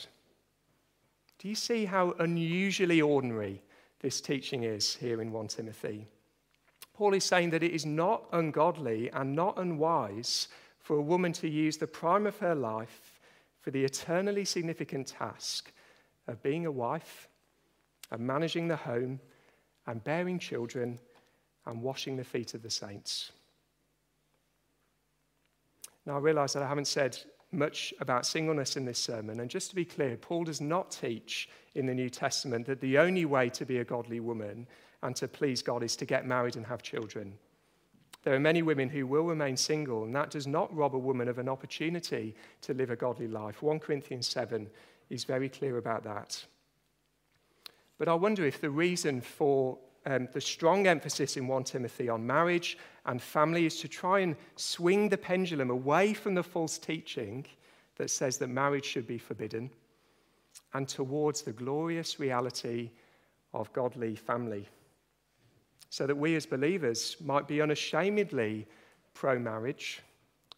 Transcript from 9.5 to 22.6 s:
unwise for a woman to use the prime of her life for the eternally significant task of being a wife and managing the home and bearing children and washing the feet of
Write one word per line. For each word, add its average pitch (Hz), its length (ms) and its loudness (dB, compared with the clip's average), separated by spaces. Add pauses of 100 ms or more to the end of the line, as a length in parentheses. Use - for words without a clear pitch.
unwise 151 880 0 (300)
for - 180 0
a 147 60 4
woman 175 320 2
to 165 140 -2
use 156 300 0
the 156 80 -2
prime 190 400 2
of 202 120 -4
her 175 160 2
life 113 640 -4 (400)
for - 100 -8
the 135 140 0
eternally 190 600 0
significant 160 600 -4
task - 680 -8 (540)
of 120 160 -8
being 156 220 0
a 160 60 -2
wife 131 580 -4 (800)
and 117 160 -4
managing 165 420 0
the 160 80 0
home 127 440 -4 (680)
and 117 180 -6
bearing 175 340 0
children 120 600 -4 (680)
and 117 160 -8
washing 135 340 -4
the 127 80 -4
feet 120 300 -6
of 113 80 -12